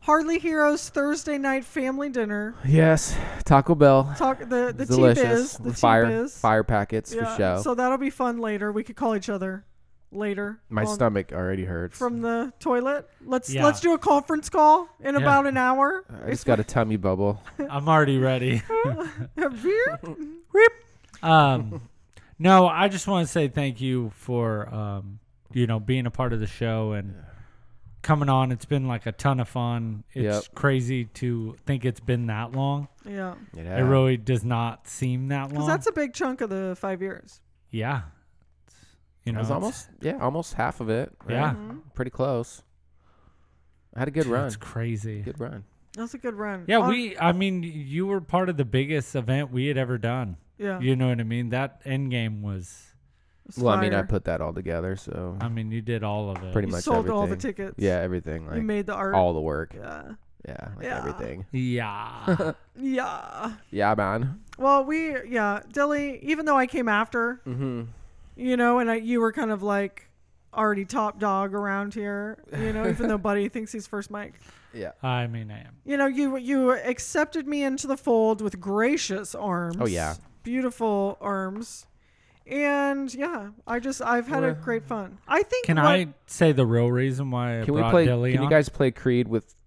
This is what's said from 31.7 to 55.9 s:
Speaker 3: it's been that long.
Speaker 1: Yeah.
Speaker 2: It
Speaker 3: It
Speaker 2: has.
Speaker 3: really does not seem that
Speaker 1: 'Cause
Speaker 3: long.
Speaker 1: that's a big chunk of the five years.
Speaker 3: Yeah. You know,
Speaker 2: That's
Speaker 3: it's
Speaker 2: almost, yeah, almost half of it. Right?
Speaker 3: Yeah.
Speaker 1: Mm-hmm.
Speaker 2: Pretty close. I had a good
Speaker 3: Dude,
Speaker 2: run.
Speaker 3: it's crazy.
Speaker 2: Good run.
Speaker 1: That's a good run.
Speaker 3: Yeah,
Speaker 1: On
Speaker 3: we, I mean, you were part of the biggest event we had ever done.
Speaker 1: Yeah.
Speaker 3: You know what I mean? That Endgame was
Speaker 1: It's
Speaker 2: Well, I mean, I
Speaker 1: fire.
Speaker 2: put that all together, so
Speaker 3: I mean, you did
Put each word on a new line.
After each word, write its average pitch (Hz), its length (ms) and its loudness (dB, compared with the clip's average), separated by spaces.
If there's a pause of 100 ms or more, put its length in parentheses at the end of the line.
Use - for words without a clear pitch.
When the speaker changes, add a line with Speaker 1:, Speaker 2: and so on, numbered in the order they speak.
Speaker 3:
it's 123 140 -2
been 120 280 -2
that 113 240 -6
long. 139 360 -2 (160)
Speaker 1:
Yeah. 190 300 -8 (200)
Speaker 2:
It 82 80 -14
Speaker 3:
It 82 40 -10
Speaker 2:
has. 131 220 0
Speaker 3:
really 131 300 6
does 110 280 -2
not 117 420 -4
seem 127 420 -4
that 139 200 -4
Speaker 1:
'Cause 143 80 -6
Speaker 3:
long. 151 100 0
Speaker 1:
that's 320 200 0
a - 40 0
big 285 220 -4
chunk 262 280 -4
of 226 80 -4
the 190 300 -4
five 190 220 -6
years. - 400 -12 (300)
Speaker 3:
Yeah. 117 320 -2 (1200)
You 117 80 -4
know, 107 60 -4
Speaker 2:
That's 110 100 -2
Speaker 3:
it's - 40 0
Speaker 2:
almost, 190 360 -6 (120)
yeah, 269 200 -4
almost 151 320 -4
half - 260 -4
of 113 100 -6
it. 113 240 -2 (120)
Right? - 80 -4
Speaker 3:
Yeah. 143 200 0
Speaker 1:
Mm-hmm. - 240 -12 (180)
Speaker 2:
Pretty 127 160 -6
close. 131 500 -4 (1300)
I 113 60 -10
had 131 80 -2
a 147 40 -6
good 151 120 0
Speaker 3:
Dude, 127 100 0
Speaker 2:
run. 120 120 2
Speaker 3:
it's 113 100 -6
crazy. 110 640 -6
Speaker 2:
Good 127 180 -10
run. 117 240 -10 (340)
Speaker 1:
That's 226 160 -10
a 277 60 -14
good 233 160 -8
run. 202 320 -8
Speaker 3:
Yeah, 208 120 4
Speaker 1:
On 240 100 2
Speaker 3:
we, 240 280 -2
I 170 160 2
mean, 185 300 -2
you 156 420 -6
were 196 160 -2
part 180 280 0
of 175 80 -2
the 139 80 2
biggest 139 500 -2
event 131 360 -2
we 127 140 -2
had 143 120 0
ever 127 200 -2
done. 117 400 -4 (220)
Speaker 1:
Yeah. 196 200 -6
Speaker 3:
You 127 160 2
know 127 140 2
what 120 100 0
I 117 40 -4
mean? 117 260 -2
That 135 340 -4
Endgame 123 580 -4
was 98 420 -8 (640)
Speaker 1:
It's - 100 -14
Speaker 2:
Well, 120 160 4
I 101 60 4
mean, 101 140 2
I 98 60 2
Speaker 1:
fire. 95 80 -2
Speaker 2:
put 98 180 0
that 80 160 -2
all 80 120 -4
together, 87 440 -4
so 90 420 -10
Speaker 3:
I 117 100 -4
mean, 113 220 -6
you 113 100 -4
did 110 220 -4